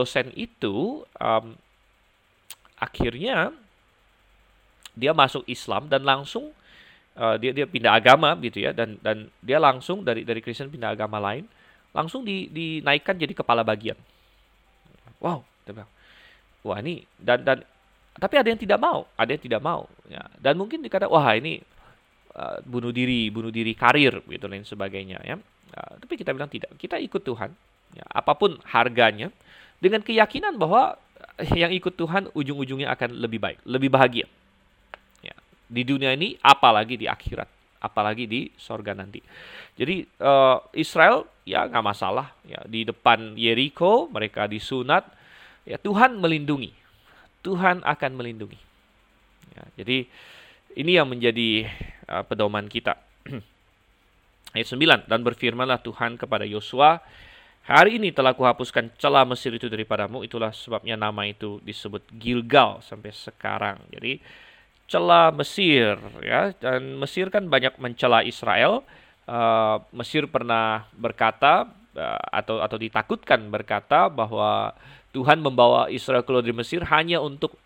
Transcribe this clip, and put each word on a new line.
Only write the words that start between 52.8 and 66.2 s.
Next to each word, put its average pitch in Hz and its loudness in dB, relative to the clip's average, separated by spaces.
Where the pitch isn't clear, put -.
<clears throat> - -20
Ayat 113 -2
sembilan, 135 4
"Dan 117 0
berfirmanlah 123 -2
Tuhan 120 -6
kepada 104 -4
Yosua, 131 2
'Hari 202 6
ini 185 -2
telah 131 4
kuhapuskan 123 0
celah 139 4
Mesir 123 -6
itu 117 -8
daripadamu, 107 -4
itulah 113 -6
sebabnya 113 -6
nama 107 -4
itu 104 -10
disebut 101 -12
Gilgal 117 0
sampai 107 -18
sekarang.'" 104 -8
Jadi, 127 -10
celah 170 6
Mesir, 143 2